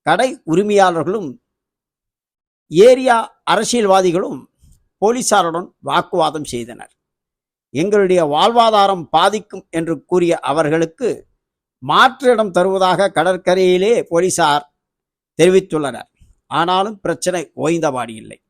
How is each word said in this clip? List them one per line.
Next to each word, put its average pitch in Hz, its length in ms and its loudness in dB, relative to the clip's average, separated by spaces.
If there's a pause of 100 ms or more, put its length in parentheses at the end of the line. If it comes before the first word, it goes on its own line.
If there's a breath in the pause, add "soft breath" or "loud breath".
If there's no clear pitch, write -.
கடை 208 460 -2
உரிமையாளர்களும் 180 960 0 (1200)
ஏரியா 240 760 4
அரசியல்வாதிகளும் 190 1040 0 (480)
போலீசாருடன் 196 800 -2
வாக்குவாதம் 156 680 -4
செய்தனர். 117 520 -14 (760)
"எங்களுடைய 185 560 0
வாழ்வாதாரம் 196 760 2
பாதிக்கும்" 190 680 -2
என்று 165 340 -6
கூறிய 175 340 0
அவர்களுக்கு 160 880 -4 (520)
மாற்று 240 540 2
இடம் 214 180 0
தருவதாக 185 640 0
கடற்கரையிலே 180 880 0
போலீசார் 170 720 -2 (680)
தெரிவித்துள்ளனர். 160 680 0 (380)
ஆனாலும் 185 540 -2
பிரச்சனை 175 560 -6
ஓய்ந்தபாடு 139 540 -4
இல்லை. 110 400 -20